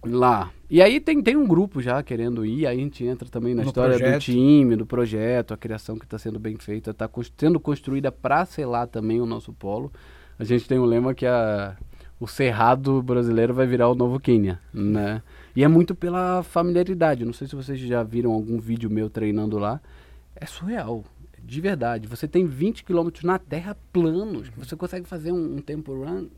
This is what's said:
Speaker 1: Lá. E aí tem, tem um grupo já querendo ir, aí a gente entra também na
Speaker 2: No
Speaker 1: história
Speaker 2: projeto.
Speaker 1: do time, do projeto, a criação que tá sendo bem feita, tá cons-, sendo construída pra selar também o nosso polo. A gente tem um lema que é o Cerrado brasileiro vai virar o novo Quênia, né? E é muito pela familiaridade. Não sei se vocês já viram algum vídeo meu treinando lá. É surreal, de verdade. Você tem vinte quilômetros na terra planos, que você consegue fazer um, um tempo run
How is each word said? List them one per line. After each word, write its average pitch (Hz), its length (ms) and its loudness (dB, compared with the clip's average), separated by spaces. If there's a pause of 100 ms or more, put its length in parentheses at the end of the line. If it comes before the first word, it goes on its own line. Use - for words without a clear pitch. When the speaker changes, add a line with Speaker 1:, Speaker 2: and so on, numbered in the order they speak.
Speaker 1:
Lá. 117 440 2 (200)
E 165 100 6
aí 233 200 8
tem, 302 200 0
tem 262 160 2
um 302 80 4
grupo 180 380 2
já 123 220 -2
querendo 117 420 -4
ir, 135 220 -2
aí 123 100 -2
a - 20 -2
gente 143 240 -8
entra 120 240 -6
também 120 240 -4
na 117 100 0
Speaker 2:
No 139 60 -2
Speaker 1:
história 127 300 2
Speaker 2:
projeto. 131 160 4
Speaker 1:
do 147 60 0
time, 131 560 6
do 110 100 -2
projeto, 117 680 -2
a 107 40 -8
criação 110 420 -10
que - 80 -18
tá 110 100 -12
sendo 110 220 -8
bem 110 180 -8
feita, 107 380 -8
tá 110 140 -8
cons-, - 280 -10
sendo 160 220 4
construída 139 540 -4
pra 143 340 0
selar 120 400 -4
também 110 340 -2
o 120 60 -2
nosso 110 260 -8
polo. 107 400 -8 (460)
A 113 60 -6
gente 117 240 0
tem 131 100 2
um 127 60 4
lema 123 300 2
que 131 120 -4
é 107 480 0 (460)
o 113 80 -10
Cerrado 131 760 2
brasileiro 120 500 2
vai 131 140 2
virar 120 220 4
o 123 80 4
novo 123 240 0
Quênia, 101 400 2 (120)
né? 104 480 -2 (360)
E 131 80 4
é 151 40 8
muito 170 280 6
pela 180 480 -2
familiaridade. 170 800 0
Não 117 80 -6
sei 135 160 -12
se 143 80 -12
vocês 135 240 -8
já 120 240 -2
viram 117 260 -2
algum 110 300 -2
vídeo 113 280 -4
meu 107 220 -2
treinando 107 480 -2
lá. 107 220 -4 (560)
É 151 100 -14
surreal, 156 560 -8 (400)
de 117 180 -10
verdade. 120 460 -4
Você 120 220 -10
tem 180 180 0
vinte 156 380 -4
quilômetros 170 400 -2
na 180 120 0
terra 180 400 -10 (160)
planos, 170 560 0
que 113 120 -18
você 143 160 -14
consegue 180 320 -10
fazer 170 240 -6
um, 156 240 -4
um 143 40 -8
tempo 147 320 -10
run 160 340 -8 (120)